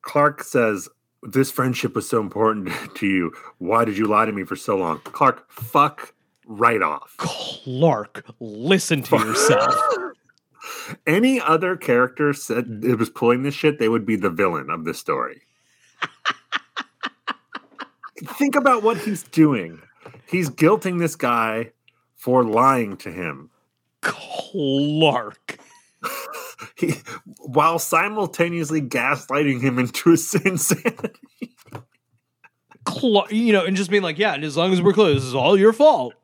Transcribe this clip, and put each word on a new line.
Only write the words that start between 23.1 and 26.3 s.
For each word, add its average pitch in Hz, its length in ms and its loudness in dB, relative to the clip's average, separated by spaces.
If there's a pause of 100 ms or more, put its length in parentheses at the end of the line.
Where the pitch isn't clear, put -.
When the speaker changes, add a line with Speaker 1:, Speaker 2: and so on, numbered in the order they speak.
Speaker 1:
him. 78 380 -10 (520)
Speaker 2:
Clark. 139 1600 -2 (440)
Speaker 1:
<laughs> - 60 -10 (680)